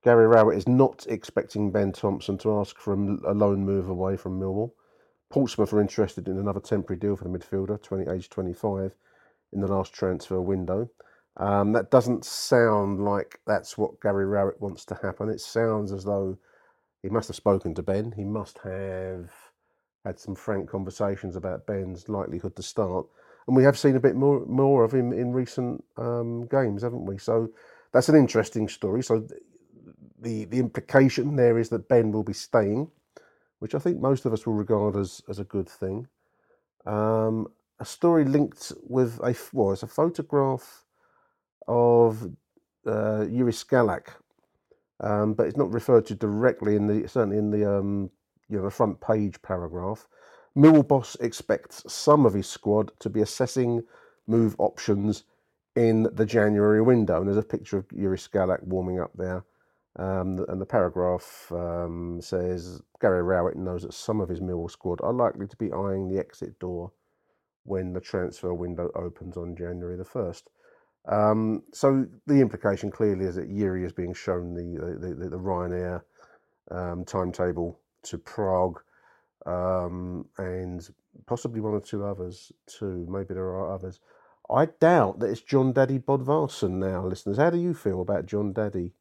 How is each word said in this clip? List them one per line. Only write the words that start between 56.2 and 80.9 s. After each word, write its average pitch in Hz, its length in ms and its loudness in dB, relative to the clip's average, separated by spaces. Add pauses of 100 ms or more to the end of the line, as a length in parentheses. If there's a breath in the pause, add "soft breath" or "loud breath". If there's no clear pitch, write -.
January 107 560 4
window. 110 380 4
And 95 80 -2
there's 101 100 0
a 107 60 0
picture 101 340 -6
of 95 140 -6
Yuri 95 260 -2
Skalak 92 460 -2
warming 92 360 -4
up - 160 -6
there. 92 300 -6 (500)
Um, 92 540 -4
and 92 100 -6
the 95 60 -6
paragraph, 90 840 -2
um, 87 680 -6
says, 90 600 -6 (180)
"Gary 92 220 4
Rowett 87 360 0
knows 90 260 -6
that - 100 -12
some 107 260 -4
of 92 80 -2
his 87 120 -6
Millwall 87 320 -6
squad 87 300 -8
are 117 120 -2
likely 117 340 -2
to - 100 -18
be 110 140 -4
eyeing 95 380 -4
the 95 100 -2
exit - 400 -10
door 90 320 -8 (720)
when 92 300 -6
the 90 80 -6
transfer 90 520 -6
window 87 420 -6
opens 87 420 -10
on 87 180 -10
January 87 420 -10
the 92 60 -12
first." 92 460 -10 (580 soft breath)
Um, 107 560 2 (100)
so 135 320 2 (220)
the 143 140 6
implication 104 500 0
clearly 98 340 0
is 90 100 -4
that - 140 -6
Yuri 95 340 -2
is 87 100 -6
being 90 200 -6
shown 87 400 -6
the, 87 460 -8
the, 90 160 -8
the, 87 140 -10
the 90 100 -8
Ryanair, 90 600 -4 (720 soft breath)
um, 90 340 -8
timetable 90 720 -4 (240)
to - 140 -12
Prague, 92 640 -2 (640 soft breath)
um, 90 800 -6 (120)
and 90 500 -10 (380)